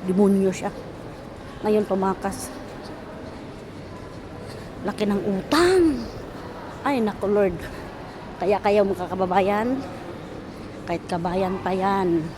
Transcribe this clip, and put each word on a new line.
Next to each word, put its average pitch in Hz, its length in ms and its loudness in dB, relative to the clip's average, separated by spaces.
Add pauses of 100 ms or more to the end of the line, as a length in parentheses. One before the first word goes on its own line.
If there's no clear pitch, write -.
Demonyo 190 460 6
siya. 196 220 -4 (880)
Ngayon 214 240 4
tumakas. 190 640 0 (2250)
Laki 208 240 -2
ng 202 220 2
utang. 294 760 4 (760)
Ay, 262 220 2
naku, 202 240 0
Lord. 202 300 4 (800)
Kaya 190 220 4
kayo, 208 200 6
mga 185 280 2
kababayan, 196 680 4 (1080)
kahit 170 200 -4
kabayan 185 540 0
pa 180 100 -2
yan 185 540 2 (140)